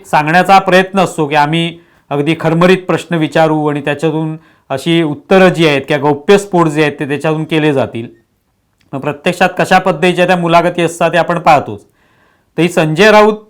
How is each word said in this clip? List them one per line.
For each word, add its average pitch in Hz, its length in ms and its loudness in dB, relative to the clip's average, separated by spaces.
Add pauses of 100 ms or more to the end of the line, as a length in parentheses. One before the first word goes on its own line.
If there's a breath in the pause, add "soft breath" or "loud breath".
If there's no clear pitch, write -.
सांगण्याचा 175 520 2
प्रयत्न 185 420 0
असतो 160 260 -2
की 143 80 -4
आम्ही 165 440 0 (320 soft breath)
अगदी 147 300 -2
खरमरीत 170 380 2
प्रश्न 175 360 -4
विचारू 156 520 0
आणि 147 140 -4
त्याच्यातून 156 560 -4 (320 soft breath)
अशी 165 340 -2
उत्तरं 180 460 2
जी 160 180 0
आहेत 139 220 0
किंवा 147 220 0
गौप्यस्फोट 180 560 0
जे 151 160 0
आहेत 147 180 0
ते 143 80 -6
त्याच्यातून 156 360 -4
केले 151 280 0
जातील. 117 360 -4 (840)
मग 139 80 -10
प्रत्यक्षात 175 480 -2 (100)
कशा 185 200 2
पद्धतीच्या 180 480 0
त्या 180 100 2
मुलाखती 170 460 0
असतात 165 280 -2
ते 170 80 -2
आपण 165 200 -2
पाहतोच. 139 460 0 (720)
तरी 170 100 2
संजय 170 420 2
राऊत 214 260 4 (140)